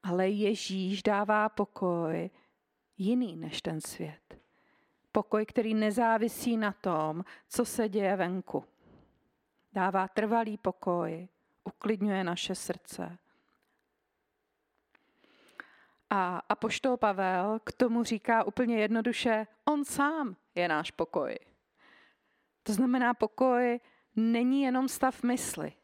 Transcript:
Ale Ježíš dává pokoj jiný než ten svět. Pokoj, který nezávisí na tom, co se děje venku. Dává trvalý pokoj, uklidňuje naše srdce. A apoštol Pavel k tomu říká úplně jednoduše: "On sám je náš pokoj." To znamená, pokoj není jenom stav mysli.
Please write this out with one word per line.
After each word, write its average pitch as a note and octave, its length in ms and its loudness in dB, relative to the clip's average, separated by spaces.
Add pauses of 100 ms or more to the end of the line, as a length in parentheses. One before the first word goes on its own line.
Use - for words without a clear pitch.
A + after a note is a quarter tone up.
Ale F#3 260 2
Ježíš G3 720 -2
dává G#3+ 460 2
pokoj E3+ 800 -2 (680)
jiný G#3 380 0
než E3 260 -8
ten D#3+ 200 -4
svět. - 580 -12 (720)
Pokoj, G#3+ 340 0
který A3 280 -2
nezávisí A3+ 840 2
na G#3 140 0
tom, D#3+ 540 -2 (240)
co A#3+ 160 0
se A3 240 -2
děje G3 260 0
venku. F#3 500 -4 (1080)
Dává F#3+ 340 0
trvalý G#3+ 500 0
pokoj, F3 720 -2 (360)
uklidňuje G3+ 600 -2
naše F3+ 320 -4
srdce. - 600 -10 (3000)
A F3+ 400 -2
apoštol A#3 480 0
Pavel G3 680 0
k - 80 -10
tomu A#3 320 2
říká A3+ 400 0
úplně A#3 360 0
jednoduše: A3 680 0 (180)
"On D4 200 2
sám C#4+ 500 -2 (200)
je F3 120 2
náš D#3 240 0
pokoj." - 480 -4 (1200)
To A3 100 -4
znamená, B3 400 4
pokoj A#3+ 680 2 (360)
není A#3 460 4
jenom B3+ 260 2
stav - 360 0
mysli. G3 500 -2 (100)